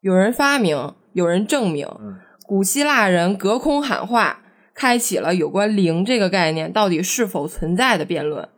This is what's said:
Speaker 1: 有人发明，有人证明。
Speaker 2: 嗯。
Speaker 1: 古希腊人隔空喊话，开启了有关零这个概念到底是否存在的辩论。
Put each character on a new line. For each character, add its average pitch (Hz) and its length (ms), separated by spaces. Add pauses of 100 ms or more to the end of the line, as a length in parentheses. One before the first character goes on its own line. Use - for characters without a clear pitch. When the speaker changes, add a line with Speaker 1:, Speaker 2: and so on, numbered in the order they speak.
Speaker 1:
有 190 120
人 190 180
发 285 280
明， 151 340 (200)
有 180 120
人 185 220
证 240 240
明。 147 160
Speaker 2:
嗯。 98 300 (280)
Speaker 1:
古 196 160
希 269 220
腊 269 240
人 180 280
隔 196 220
空 285 240
喊 262 240
话， 214 360 (340)
开 247 200
启 233 220
了 147 160
有 175 160
关 208 260
零 175 300
这 240 140
个 190 100
概 175 220
念 160 200
到 208 160
底 170 140
是 214 240
否 156 220
存 170 280
在 240 220
的 156 80
辩 151 180
论。 151 240 (100)